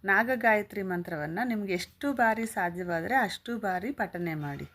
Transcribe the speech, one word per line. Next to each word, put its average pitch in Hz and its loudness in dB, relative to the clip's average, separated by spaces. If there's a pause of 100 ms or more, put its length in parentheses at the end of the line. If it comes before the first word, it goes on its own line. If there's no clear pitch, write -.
ನಾಗಗಾಯತ್ರಿ 214 4
ಮಂತ್ರವನ್ನ 175 -2
ನಿಮ್ಗೆ 208 -2
ಎಷ್ಟು 220 -4
ಬಾರಿ 226 2
ಸಾಧ್ಯವಾದ್ರೆ 175 -2
ಅಷ್ಟು 233 0
ಬಾರಿ 190 -2
ಪಠನೆ 175 -4
ಮಾಡಿ. 143 -6